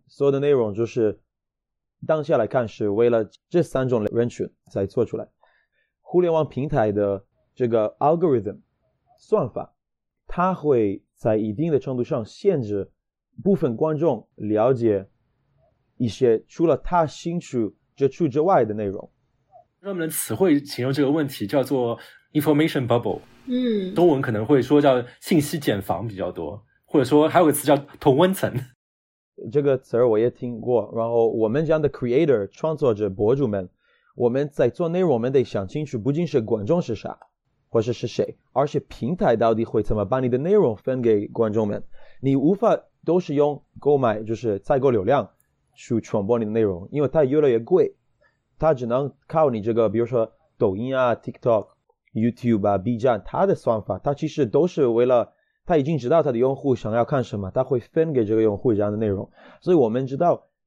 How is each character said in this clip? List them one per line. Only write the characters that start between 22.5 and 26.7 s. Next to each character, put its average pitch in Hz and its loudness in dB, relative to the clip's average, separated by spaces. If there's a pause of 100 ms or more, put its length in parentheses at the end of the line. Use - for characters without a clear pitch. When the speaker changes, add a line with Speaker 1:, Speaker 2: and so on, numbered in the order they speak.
Speaker 2:
bubble。 117 0 (260)
Speaker 3:
嗯。 226 -2
Speaker 2:
中 175 4
文 151 2
可 135 -4
能 110 -2
会 139 4
说 147 2
叫 131 4 (180)
信 165 2
息 147 -2
茧 113 -2
房 92 -6
比 107 -10
较 90 -6
多， 85 -10 (220)